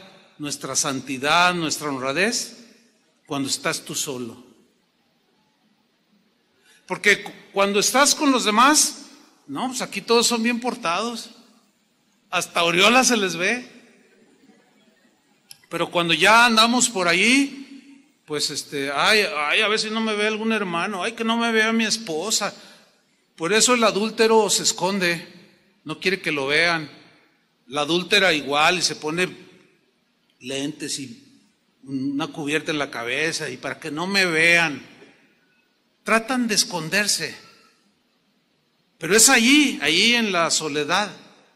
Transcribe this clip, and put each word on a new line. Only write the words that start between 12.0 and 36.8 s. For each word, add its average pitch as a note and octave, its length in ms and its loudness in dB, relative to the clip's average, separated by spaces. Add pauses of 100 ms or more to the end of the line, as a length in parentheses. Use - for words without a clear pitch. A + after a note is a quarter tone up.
Hasta F3 300 -2
aureola G3 420 4
se B3 140 2
les F#3 180 -2
ve. G#3 340 -4 (2000)
Pero E3+ 220 -4
cuando E3+ 220 0
ya G#3 320 6
andamos A#3 440 4
por F#3 180 -2
ahí, - 1080 0 (100)
pues D3 240 -4
este, C#3+ 420 -8
"Ay, F#3 300 2
ay, D#3 400 0
a G#3+ 60 2
ver G#3 120 0
si G#3+ 120 -4
no A3 100 -2
me A3 140 -2
ve G#3 100 -2
algún A3 260 -2
hermano, F#3+ 520 -4
ay, A3+ 80 -4
que A#3 120 -8
no A3+ 140 0
me A#3 140 0
vea A3 200 2
mi A3+ 140 2
esposa". G3+ 680 -4 (840)
Por E3 180 -2
eso A3 220 4
el A#3 80 2
adúltero A3 640 4
se - 140 0
esconde, F3 640 -2 (560)
no D3+ 160 -10
quiere F#3 200 -2
que F3 120 -4
lo C#3 160 -2
vean. D#3 420 0 (800)
La C#3+ 140 -4
adúltera F3 520 2
igual D3+ 460 2
y - 20 -6
se - 140 -2
pone E3 540 -6 (920)
lentes C#3 580 -8
y A#2+ 240 -14 (600)
una C#3 440 -4
cubierta D#3 440 -4
en D#3 60 -2
la C#3+ 140 -4
cabeza C#3+ 580 -4
y B2+ 80 -12
para B2+ 220 -10
que D#3 120 -10
no D#3+ 160 -6
me G3 180 2
vean. E3 600 2 (1160)
Tratan A3+ 440 0
de G#3 80 0
esconderse. E3+ 800 -2 (1600)